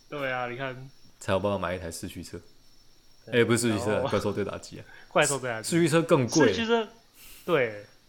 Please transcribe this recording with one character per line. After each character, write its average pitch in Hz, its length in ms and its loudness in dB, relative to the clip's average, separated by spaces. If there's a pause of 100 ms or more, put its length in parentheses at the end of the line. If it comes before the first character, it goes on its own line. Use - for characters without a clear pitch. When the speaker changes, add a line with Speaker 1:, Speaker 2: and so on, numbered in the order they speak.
Speaker 1:
对 143 200 -6
啊， 127 200 -4
你 120 80 -10
看。 131 320 -10 (300)
Speaker 2:
才 - 120 -6
有 95 80 2
办 101 120 -2
法 98 60 -2
买 90 180 -4
一 92 40 -6
台 87 100 -10
四 90 200 -10
驱 90 120 -14
车。 - 160 -14 (880)
Speaker 1:
对， 117 160 4
Speaker 2:
哎， 113 40 6
不 117 80 4
是 117 40 4
四 117 140 2
驱 104 80 0
车， 104 140 0
Speaker 1:
然 98 100 2
后 135 60 -2
Speaker 2:
怪 104 100 0
兽 98 140 -2
对 104 100 -2
打 - 140 -6
机 - 220 -16
啊。 92 60 -18 (220)
Speaker 1:
怪 156 180 4
兽 139 140 -2
对 127 100 -6
打 113 120 -8
机。 - 80 -8
Speaker 2:
四 170 120 2
驱 170 60 4
车 160 140 4
更 156 260 4
贵。 135 200 6
Speaker 1:
四 98 60 4
驱 226 120 -4
车， 226 240 0 (560)
对， 113 400 0 (240)